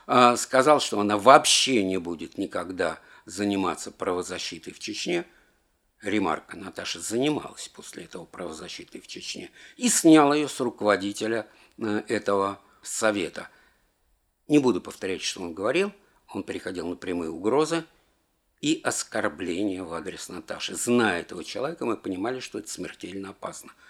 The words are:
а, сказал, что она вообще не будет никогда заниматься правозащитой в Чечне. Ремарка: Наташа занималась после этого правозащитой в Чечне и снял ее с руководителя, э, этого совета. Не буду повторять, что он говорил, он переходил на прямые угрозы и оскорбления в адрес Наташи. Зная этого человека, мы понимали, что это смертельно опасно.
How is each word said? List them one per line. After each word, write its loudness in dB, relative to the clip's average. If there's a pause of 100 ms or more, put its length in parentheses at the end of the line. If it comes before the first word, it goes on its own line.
а, 6
сказал, 4
что -2
она 2
вообще 8
не 0
будет -8
никогда -4 (280)
заниматься -2
правозащитой -6
в -18
Чечне. -4 (760)
Ремарка: -2
Наташа -10
занималась -4
после -18
этого -16
правозащитой -14
в -20
Чечне -12 (260)
и 0
снял 8
ее 0
с -8
руководителя, 0 (320)
э, -2
этого 0 (240)
совета. -2 (1000)
Не 8
буду 4
повторять, -6
что -6
он -8
говорил, 0 (360)
он -6
переходил -8
на -6
прямые -6
угрозы 0 (760)
и 0
оскорбления -4
в -10
адрес -10
Наташи. -10
Зная 2
этого -10
человека, -6
мы -2
понимали, -6
что -10
это -14
смертельно -12
опасно. -14 (180)